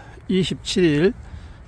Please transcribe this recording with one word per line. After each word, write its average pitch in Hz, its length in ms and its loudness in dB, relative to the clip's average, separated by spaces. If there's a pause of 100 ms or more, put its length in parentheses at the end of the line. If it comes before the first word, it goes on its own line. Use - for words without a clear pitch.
(260)
이십칠일 175 880 2 (560)